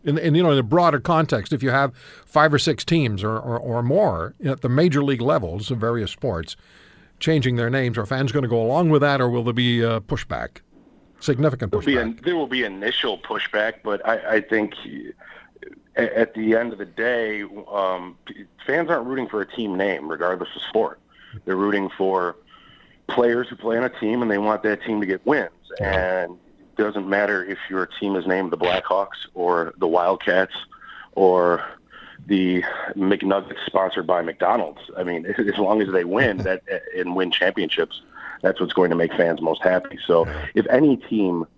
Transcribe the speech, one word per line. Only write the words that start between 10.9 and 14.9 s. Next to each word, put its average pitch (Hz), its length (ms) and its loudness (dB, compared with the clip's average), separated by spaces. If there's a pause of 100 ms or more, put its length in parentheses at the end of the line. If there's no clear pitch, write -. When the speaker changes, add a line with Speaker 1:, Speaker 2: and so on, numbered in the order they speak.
Speaker 1:
Significant 131 500 0
Speaker 2:
There'll - 160 0
be 143 80 4
Speaker 1:
pushback. 120 80 2
Speaker 2:
an, 113 220 -6
there 180 120 0
will 151 120 -2
be 127 160 -2
initial 104 540 -4
pushback, 107 640 -2
but 104 240 -4
I, 110 300 0
I 107 40 4
think 107 340 -2 (1200)